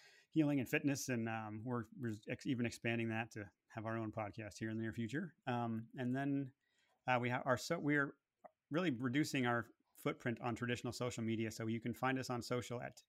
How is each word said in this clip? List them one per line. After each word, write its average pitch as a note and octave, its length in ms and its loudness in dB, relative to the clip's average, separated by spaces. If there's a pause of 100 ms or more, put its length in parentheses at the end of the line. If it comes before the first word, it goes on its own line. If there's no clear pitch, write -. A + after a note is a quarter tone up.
(300)
healing D3 280 4
and A#2 80 0
fitness, C#3+ 440 2
and, A2+ 180 0
um, A2 360 -4
we're, A#2+ 200 -2 (160)
we're A#2 140 0 (160)
ex-, - 160 -6
even B2 180 2
expanding A#2 460 0
that A2+ 220 -2
to G#2+ 120 -8 (240)
have A2 160 -8
our A2 140 -2
own A2 120 -2
podcast G#2 480 -6
here A2+ 120 -2
in A2 80 -2
the A2 40 -2
near A2+ 100 -2
future. C3+ 420 -4 (120)
Um, A#2 380 0 (140)
and B2+ 180 0
then, C#3 320 0 (580)
uh, B2+ 140 6
we B2 80 2
ha-, B2 160 0
are B2+ 140 4
so, E3+ 200 -2
we're C#3+ 360 2 (560)
really E3+ 200 2
reducing C3 540 2
our A#2 220 4 (360)
footprint C3+ 400 0
on A#2+ 120 0
traditional A#2+ 400 -2
social B2 280 -2
media, A2+ 280 0
so A2+ 160 -6
you A2+ 120 0
can A#2+ 140 -2
find C3 260 0
us B2+ 120 -4
on A#2+ 100 -2
social B2 400 -2
at C3+ 280 -10